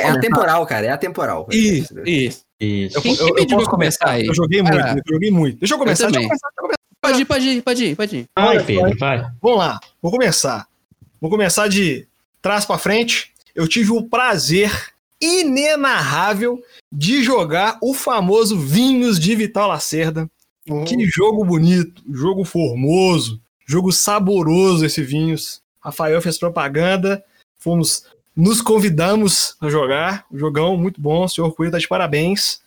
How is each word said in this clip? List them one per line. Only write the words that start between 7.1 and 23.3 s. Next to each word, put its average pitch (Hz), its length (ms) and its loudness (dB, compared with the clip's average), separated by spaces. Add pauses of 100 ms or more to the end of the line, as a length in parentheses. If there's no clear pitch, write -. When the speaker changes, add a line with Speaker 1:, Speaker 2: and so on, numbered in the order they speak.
Speaker 2:
ir, 269 40 0
pode 269 240 0
ir, 247 120 0
pode 247 240 -2
ir, 156 120 -2
pode 214 180 -6
ir. 120 100 -8 (120)
Speaker 3:
Vai, 202 100 4
Speaker 4:
Olha, - 160 2
Speaker 3:
Pedro, 104 340 0
vai. 131 280 -2 (160)
Speaker 4:
Vamos 233 160 2
lá, 143 220 -2 (220)
vou 175 100 -2
começar. 151 560 0 (520)
Vou 160 100 -4
começar 208 380 2
de 185 380 0 (360)
trás 202 240 0
pra 180 120 -2
frente. 226 540 -2 (240)
Eu 165 120 0
tive 214 240 2
o 226 120 0
prazer 208 680 0 (500)
inenarrável 247 1400 0 (300)
de 190 320 0
jogar 214 580 0
o 254 120 0
famoso 214 680 0
Vinhos 233 600 2
de 190 160 2
Vital 208 340 0
Lacerda. 160 600 -4 (400)
Speaker 1:
Uhum. 151 160 -4
Speaker 4:
Que 226 200 -2
jogo 208 380 2
bonito, 175 680 2
jogo 175 360 -2
formoso, 147 960 0 (240)